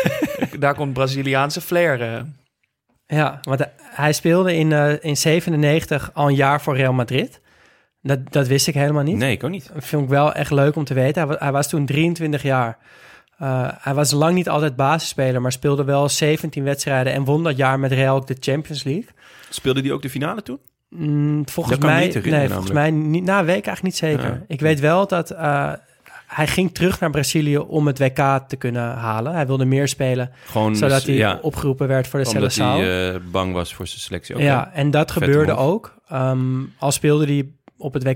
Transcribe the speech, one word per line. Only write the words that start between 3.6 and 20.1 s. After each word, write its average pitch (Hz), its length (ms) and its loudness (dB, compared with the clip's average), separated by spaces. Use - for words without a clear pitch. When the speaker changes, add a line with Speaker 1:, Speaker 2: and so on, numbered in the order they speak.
Speaker 2:
hij 151 340 0
speelde 170 440 2
in, 156 160 2
eh, 147 200 4
in 147 120 -2
zevenennegentig 156 1000 0
al 147 140 2
een 143 60 4
jaar 139 280 2
voor 143 140 -2
Real 131 160 2
Madrid. 127 480 -2
Dat, 131 300 -2
dat 143 140 2
wist 135 200 2
ik 147 80 0
helemaal 143 280 2
niet. 156 140 0
Speaker 3:
Nee, 139 160 0
ik - 120 -4
ook 139 60 -2
niet. 185 240 -10
Speaker 2:
Dat 147 100 -10
vind 147 180 -2
ik 131 60 -2
wel 143 240 4
echt - 180 -4
leuk 143 260 4
om 156 80 -2
te 135 100 -4
weten. 139 320 2
Hij 139 100 -2
wa-, - 80 -6
hij 143 80 0
was 139 160 0
toen 147 180 -2
drieëntwintig 156 560 0
jaar. 127 360 0
Eh, 131 300 -2
hij 139 140 -2
was 143 160 2
lang 151 240 2
niet 180 140 0
altijd 151 280 0
basisspeler, 135 640 0
maar 123 120 0
speelde 143 320 0
wel 143 240 2
zeventien 151 560 0
wedstrijden 135 480 0
en 139 120 -2
won 147 180 2
dat 156 140 0
jaar 135 240 2
met 135 120 0
Real 135 240 2
ook 131 100 -2
de 127 140 -6
Champions 143 440 -4
League. 160 240 -4
Speaker 3:
Speelde 135 320 -2
die 135 100 -2
ook 139 100 -4
de 139 80 -6